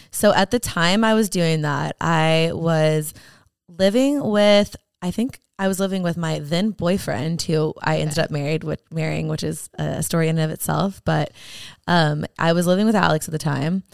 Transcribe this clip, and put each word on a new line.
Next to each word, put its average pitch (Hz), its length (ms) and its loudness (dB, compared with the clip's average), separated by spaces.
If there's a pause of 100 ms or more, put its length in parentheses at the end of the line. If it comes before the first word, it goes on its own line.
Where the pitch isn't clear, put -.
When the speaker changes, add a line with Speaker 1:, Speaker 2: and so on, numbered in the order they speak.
Speaker 1:
So - 240 2
at 196 160 2
the 247 80 0
time 185 460 2
I 220 100 4
was 220 160 2
doing 160 320 0
that, 147 400 -2
I 160 540 2
was 156 580 2 (540)
living 233 560 2
with, 208 520 4 (260)
I 180 100 -4
think 240 280 -4 (200)
I 196 80 0
was 190 120 -2
living 190 220 -2
with 170 160 -2
my 160 220 -4
then 170 320 -2
boyfriend, 165 720 -2
who 156 380 0
I 156 180 0
ended 151 180 -2
Speaker 2:
Okay. 160 80 0
Speaker 1:
up - 60 -8
married 151 320 -4
with, 156 180 -6 (100)
marrying, 160 360 -4
which 156 160 -4
is 160 340 -8
a 151 240 -4
story 165 260 0
in 160 120 0
and 156 60 2
of 156 60 -4
itself. 160 540 -4
But, 156 260 -2 (560)
um, 156 380 2 (140)
I 165 140 2
was 175 120 2
living 185 220 4
with 220 80 2
Alex 160 320 2
at - 40 -10
the 156 60 -4
time 156 460 -2 (100)